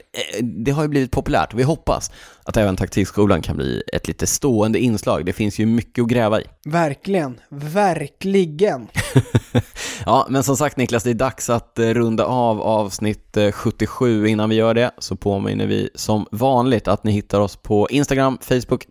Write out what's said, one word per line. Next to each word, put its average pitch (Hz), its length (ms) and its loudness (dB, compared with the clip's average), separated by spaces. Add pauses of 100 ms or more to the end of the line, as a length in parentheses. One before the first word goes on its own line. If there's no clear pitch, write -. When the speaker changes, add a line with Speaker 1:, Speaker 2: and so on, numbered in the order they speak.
(380)
Speaker 1:
eh, 117 60 -2
det 117 280 -2
har 147 120 0
ju 151 60 0
blivit 135 220 0
populärt. 127 420 -2
Vi 120 100 0
hoppas - 480 -2 (320)
att - 140 -4
även 101 180 4
taktikskolan 98 680 2
kan 82 160 -4
bli 65 260 -4 (100)
ett - 140 -6
lite 82 200 -4
stående 110 520 0
inslag. 107 460 0
Det 90 80 -2
finns 104 260 -2
ju 107 60 2
mycket 113 360 0
att 120 80 0
gräva 110 320 2
i. - 20 -6 (220)
Speaker 2:
Verkligen, 151 720 -2 (100)
verkligen. 160 1400 -2
Speaker 1:
<laughs> - 40 -10 (1080)
Ja, 113 240 4
men 135 140 0
som 135 140 0
sagt, 151 200 -2
Niklas, 120 260 0
det 123 60 0
är 120 40 2
dags 127 360 -4
att, 117 300 -2
eh, 113 100 2
runda 113 360 2
av 117 360 0
avsnitt, 107 760 -2
eh, 104 140 4
sjuttiosju. 110 760 0
Innan 107 220 2
vi 113 60 2
gör 110 180 4
det 120 240 0
så - 180 -8
påminner 101 520 -2
vi 101 280 0
som 107 360 -2
vanligt 123 560 2
att 98 160 0
ni 107 80 2
hittar 101 280 0
oss 101 160 0
på 104 340 0
Instagram, 135 520 0
Facebook, 123 500 -2